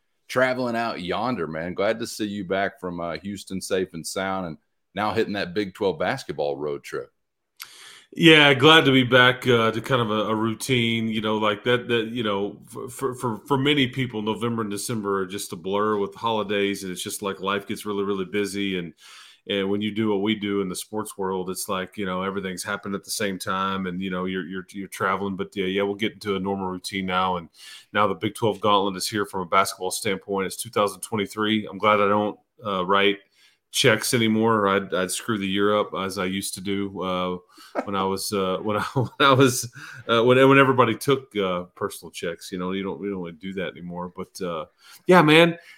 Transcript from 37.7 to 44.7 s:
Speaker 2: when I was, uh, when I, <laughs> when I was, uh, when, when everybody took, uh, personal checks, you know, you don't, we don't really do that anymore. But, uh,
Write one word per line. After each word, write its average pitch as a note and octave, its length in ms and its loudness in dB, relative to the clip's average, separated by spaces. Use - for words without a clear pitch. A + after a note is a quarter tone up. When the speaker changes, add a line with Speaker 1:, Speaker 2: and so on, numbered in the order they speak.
Speaker 2:
when G2+ 120 -6
I F#2+ 100 0
was, F#2+ 260 -4
uh, F#2+ 300 0
when G#2 160 -2
I, G2+ 40 -2
<laughs> - 120 -6
when B2+ 160 0
I C#3 140 6
was, B2+ 380 4
uh, A2+ 160 4
when, B2+ 260 8
when C#3 80 8
everybody B2 380 6
took, C3 400 0
uh, F#2 280 0
personal G2 340 -8
checks, - 420 -8
you F#2+ 60 -6
know, F2+ 140 -4
you G2 100 -4
don't, F#2+ 180 -6
we G2+ 100 -6
don't F#2+ 120 -6
really E2+ 120 -10
do F#2+ 200 -12
that F#2 180 -6
anymore. F2 440 -10
But, - 260 -12
uh, E2 240 -6